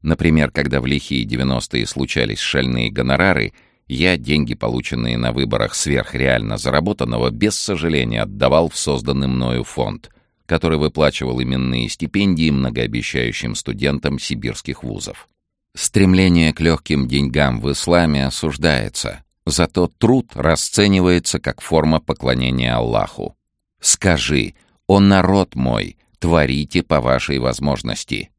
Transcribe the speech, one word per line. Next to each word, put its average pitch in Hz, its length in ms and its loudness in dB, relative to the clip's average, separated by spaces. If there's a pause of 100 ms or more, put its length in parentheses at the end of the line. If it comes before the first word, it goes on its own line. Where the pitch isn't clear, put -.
Например, 78 480 2
когда 69 300 -2
в 60 40 -4
лихие 69 400 -2
девяностые 62 600 -2
случались 60 500 -4
шальные 62 540 -2
гонорары, 67 640 0 (340)
я 82 300 0
деньги, 65 360 0
полученные 60 640 -4
на 60 140 -2
выборах 57 420 -2
сверхреально 64 840 0
заработанного, 64 760 0
без 101 240 0
сожаления 73 640 -2
отдавал 65 480 2
в - 80 -10
созданный 67 500 -2
мною 62 360 -2
фонд, 52 480 -6 (340)
который 80 320 0
выплачивал 69 640 0
именные 64 480 -2
стипендии 82 600 0
многообещающим 60 1040 -4
студентам 69 640 -2
сибирских 58 640 -8
вузов. 50 440 -10 (480)
Стремление 92 800 4
к - 60 -8
лёгким 78 480 0
деньгам 67 520 0
в 65 120 -2
исламе 76 560 2
осуждается, 67 960 -4 (220)
зато 85 520 0
труд 123 380 2
расценивается 90 1040 2
как - 220 -6
форма 78 380 2
поклонения 64 760 -2
Аллаху. 55 600 -4 (460)
"Скажи: 69 720 0 (320)
о 98 140 4
народ 98 560 4
мой, 58 420 -2 (220)
творите 76 640 2
по 76 180 0
вашей 65 380 0
возможности. 62 1000 -4